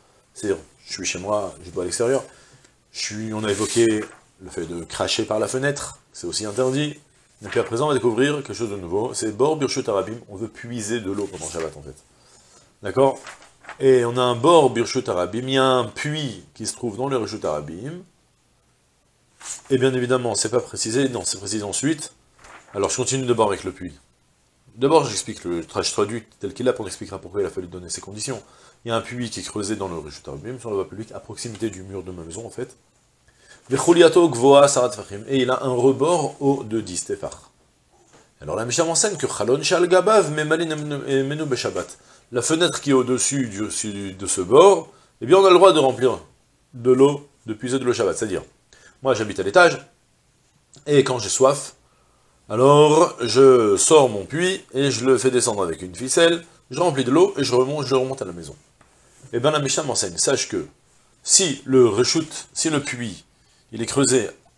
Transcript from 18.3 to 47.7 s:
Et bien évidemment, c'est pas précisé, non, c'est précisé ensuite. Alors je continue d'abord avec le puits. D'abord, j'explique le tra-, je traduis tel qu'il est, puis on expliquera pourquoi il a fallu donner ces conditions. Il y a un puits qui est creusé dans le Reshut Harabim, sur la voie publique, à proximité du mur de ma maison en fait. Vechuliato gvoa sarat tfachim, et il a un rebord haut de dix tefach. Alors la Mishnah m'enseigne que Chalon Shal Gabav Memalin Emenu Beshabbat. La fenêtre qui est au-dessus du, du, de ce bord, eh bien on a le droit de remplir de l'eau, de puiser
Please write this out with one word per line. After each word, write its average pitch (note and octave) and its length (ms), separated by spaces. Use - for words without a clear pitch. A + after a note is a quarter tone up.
Et C3 80
bien C3 120
évidemment, B2 440
c'est G#2+ 160
pas A#2+ 80
précisé, A#2 500
non, A2 160
c'est G2 140
précisé G2+ 240
ensuite. D3 500
Alors G2 160
je - 60
continue C3 280
d'abord A2+ 220
avec F#2+ 160
le F#2 80
puits. E2+ 260
D'abord, C#3+ 300
j'explique G#2+ 380
le E2+ 180
tra-, F#2 200
je - 100
traduis A2 320
tel F#2+ 140
qu'il B2+ 140
est, A#2+ 60
puis A2 100
on G2 40
expliquera F#2+ 300
pourquoi F#2+ 240
il F#2 60
a - 20
fallu F2+ 160
donner F2 240
ces - 120
conditions. G#2+ 380
Il A#2 40
y - 20
a A2+ 40
un A2+ 60
puits B2 300
qui - 80
est F#2 40
creusé G#2 320
dans F#2+ 120
le E2+ 100
Reshut D2 300
Harabim, G2+ 320
sur A#2 100
la G#2 60
voie F#2+ 120
publique, G#2+ 240
à G2+ 80
proximité G#2+ 520
du F#2 100
mur F#2+ 220
de F#2 80
ma F2+ 100
maison E2+ 240
en G#2 60
fait. - 260
Vechuliato E3+ 580
gvoa C#3 400
sarat B2 220
tfachim, G2+ 400
et C3+ 80
il B2+ 140
a B2+ 120
un C3 100
rebord C3+ 680
haut C#3 220
de A2 180
dix F2+ 240
tefach. - 300
Alors - 140
la A2 100
Mishnah C#3 200
m'enseigne E3 320
que B2+ 100
Chalon B2 340
Shal F3 260
Gabav F#3 440
Memalin D#3 400
Emenu C#3 380
Beshabbat. G2+ 540
La A#2+ 100
fenêtre D#3+ 400
qui C#3+ 80
est C#3 40
au-dessus B2+ 540
du, G2+ 220
du, G2+ 440
de F#2+ 120
ce - 160
bord, D#3+ 480
eh A#2 40
bien D#3 120
on G3 80
a F#3+ 40
le F3+ 60
droit F#3 180
de D#3 60
remplir B2 400
de B2 180
l'eau, C#3 380
de G#2+ 80
puiser B2 240